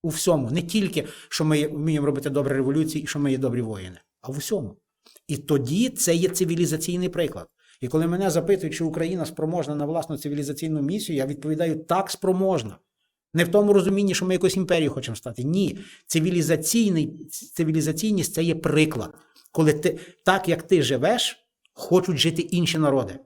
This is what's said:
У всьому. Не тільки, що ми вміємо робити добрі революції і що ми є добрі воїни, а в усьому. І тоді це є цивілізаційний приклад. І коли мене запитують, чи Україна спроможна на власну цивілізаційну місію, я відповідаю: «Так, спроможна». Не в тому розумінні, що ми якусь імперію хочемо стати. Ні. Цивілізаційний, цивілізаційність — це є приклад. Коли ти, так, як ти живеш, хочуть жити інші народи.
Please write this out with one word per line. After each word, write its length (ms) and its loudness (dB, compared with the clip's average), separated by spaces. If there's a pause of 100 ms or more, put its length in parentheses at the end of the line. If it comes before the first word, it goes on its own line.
У 60 -2
всьому. 420 0
Не 120 -2
тільки, 440 -2 (220)
що 160 -2
ми 220 4
вміємо 400 0
робити 240 -2
добрі 220 0
революції 520 0
і 20 -8
що 120 -6
ми 120 2
є 80 0
добрі 240 -2
воїни, 360 -8 (220)
а 120 -10
в 60 -6
усьому. 380 -4 (520)
І 80 -4
тоді 520 0
це 260 0
є 140 2
цивілізаційний 800 0
приклад. 380 -4 (340)
І 80 -6
коли 180 2
мене 240 0
запитують, 440 0
чи 100 -4
Україна 420 -4
спроможна 480 -4
на 120 -4
власну 300 -4
цивілізаційну 680 -4
місію, 340 -2
я 100 0
відповідаю: 580 -4
«Так, 260 0
спроможна». 680 0 (560)
Не 100 4
в 40 -2
тому 240 6
розумінні, 420 4
що 120 -2
ми 80 2
якусь 220 2
імперію 340 2
хочемо 260 -6
стати. 280 -8
Ні. 340 0 (280)
Цивілізаційний, 1200 2 (260)
цивілізаційність — 800 0
це 80 0
є 120 2
приклад. 600 0 (380)
Коли 200 4
ти, 260 0 (260)
так, 240 2
як 140 -2
ти 200 2
живеш, 640 -2 (260)
хочуть 460 2
жити 240 0
інші 360 0
народи. 480 0